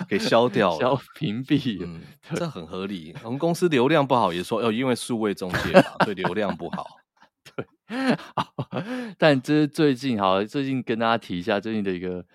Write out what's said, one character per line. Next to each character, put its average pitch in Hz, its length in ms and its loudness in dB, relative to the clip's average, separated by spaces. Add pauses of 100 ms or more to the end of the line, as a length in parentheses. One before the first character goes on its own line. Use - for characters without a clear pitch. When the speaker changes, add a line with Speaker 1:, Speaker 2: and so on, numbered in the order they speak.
Speaker 1:
给 98 100 0
消 120 300 4
掉 101 220 2
了。 80 80 -2
Speaker 2:
<laughs> - 20 -6
消， 127 180 2 (160)
屏 120 300 -6
蔽 131 340 0
了。 85 80 -8
Speaker 1:
嗯， 82 140 -12 (300)
Speaker 2:
对。 160 80 -4
Speaker 1:
这 170 100 -4
很 85 180 -12
合 92 200 -8
理。 87 360 -8
我 113 60 -12
们 131 100 -4
公 170 160 2
司 180 140 2
流 156 180 4
量 151 200 4
不 131 80 4
好 104 180 4
也 90 100 -2
说， 107 200 -2
哦， 113 100 2
因 127 140 0
为 123 80 2
数 117 260 -4
位 104 140 0
中 92 160 -6
介 - 220 -2 (100)
法， - 180 -4
Speaker 2:
<laughs> - 40 4
Speaker 1:
所 107 80 -2
以 - 20 -6
流 - 180 -4
量 98 240 -2
不 82 140 -10
好。 - 160 -8 (340)
Speaker 2:
<laughs> - 240 -20 (100)
对， 240 640 -4 (180)
好， - 200 -6 (640)
但 143 240 6
这 147 100 -2
是 151 160 4
最 143 260 2
近， 123 240 -2
好， 95 240 4
最 139 220 -4
近 131 180 -2
跟 113 160 -2
大 117 60 0
家 113 140 2
提 92 200 -6
一 87 40 -6
下 101 180 0
最 110 140 -6
近 104 100 -2
的 98 80 -2
一 87 80 -4
个， 90 240 -6 (100)